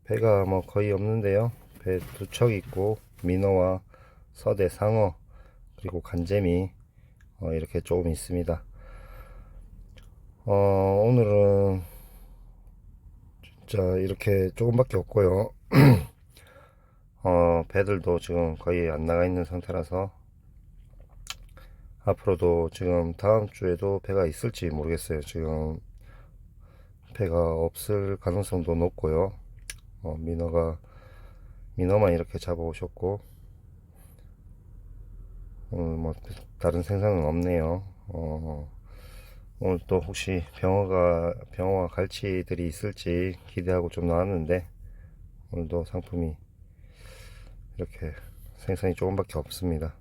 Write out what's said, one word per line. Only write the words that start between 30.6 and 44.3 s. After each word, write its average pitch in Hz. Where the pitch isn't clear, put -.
민어만 92
이렇게 85
잡아오셨고, 87
오늘 85
뭐 80
다른 87
생선은 98
없네요. 85
어, 78
오늘 92
또 92
혹시 92
병어가, 90
병어와 92
갈치들이 92
있을지 87
기대하고 90
좀 85
나왔는데, 87